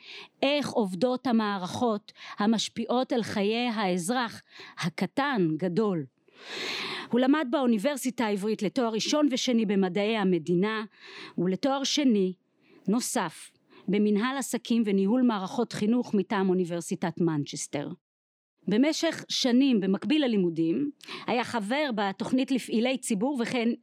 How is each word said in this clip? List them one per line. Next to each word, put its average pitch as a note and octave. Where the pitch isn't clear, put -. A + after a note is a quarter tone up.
איך C#4+
עובדות A3+
המערכות G#3+
המשפיעות A3+
על B3
חיי A3
האזרח G#3
הקטן, G3+
גדול. F3
הוא A#3
למד C#4
באוניברסיטה B3
העברית G#3
לתואר A3+
ראשון C#4+
ושני A#3+
במדעי G3+
המדינה, F#3
ולתואר C4
שני G#3+
נוסף G#3+
במנהל G#3
עסקים A#3
וניהול G3+
מערכות A3+
חינוך A3+
מטעם G3
אוניברסיטת F3
מנצ'סטר. D3
במשך D4
שנים, B3+
במקביל G#3
ללימודים, E3+
היה A#3
חבר A#3+
בתוכנית G#3+
לפעילי B3
ציבור, B3
וכן A#3